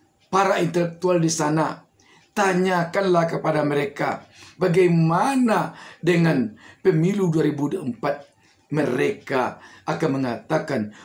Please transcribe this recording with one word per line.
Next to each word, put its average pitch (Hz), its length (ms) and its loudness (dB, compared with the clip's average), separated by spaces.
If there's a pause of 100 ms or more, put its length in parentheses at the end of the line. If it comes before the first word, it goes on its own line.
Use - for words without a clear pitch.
(280)
para 190 320 2
intelektual 170 560 0
di 160 160 2
sana. 156 480 -2 (560)
Tanyakanlah 185 920 2
kepada 156 360 -2
mereka, 143 640 -4 (320)
bagaimana 180 1120 2 (320)
dengan 160 480 2 (320)
pemilu 185 480 2
dua 156 160 2
ribu 139 240 -2
dua - 120 -6
puluh 123 120 -4
empat? 143 200 -4 (560)
Mereka 135 720 -2 (460)
akan 156 280 -2
mengatakan 123 760 -4 (120)